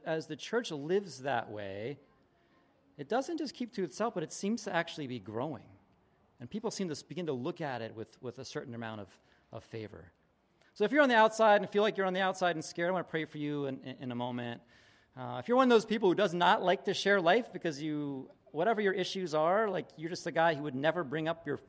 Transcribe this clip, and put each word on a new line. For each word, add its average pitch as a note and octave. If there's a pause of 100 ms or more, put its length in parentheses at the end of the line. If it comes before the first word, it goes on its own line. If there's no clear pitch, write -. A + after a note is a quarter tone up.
as D#3+
the D3+
church A3+
lives D#3
that A#2+
way, G#2 (1000)
it C#3+
doesn't C4+
just D4
keep A#3+
to G3
itself, G#3
but F3+
it D#3+
seems G#3+
to G3
actually E3
be B2
growing. A2 (760)
And A#2+
people G#3+
seem F#3+
to D3+
s-, C#3
begin E3
to D3+
look C#3+
at C3
it A2
with, A2
with B2
a C3
certain C3+
amount A2
of, F#2+ (440)
of A2+
favor. G2+ (600)
So G#3
if G#3
you're D4+
on C#4
the A#3+
outside A3
and F3+
feel G3+
like G#3+
you're G3
on F#3
the F#3
outside F#3
and D#3+
scared, E3+
I -
wanna F3
pray D#3+
for D3+
you D3
in, C3+
in, C3
in B2
a -
moment. A#2+ (580)
Uh, B2
if B2
you're A#3+
one B3+
of -
those A3+
people G#3
who E3+
does F3+
not F3
like F#3+
to G3+
share G3
life F#3+
because D#3
you, D3 (220)
whatever G#3
your G3
issues F3+
are, F#3
like, E3+ (100)
you're D#3
just E3+
the E3+
guy D#3+
who C#3+
would D3+
never D#3
bring D#3
up E3
your C#3 (100)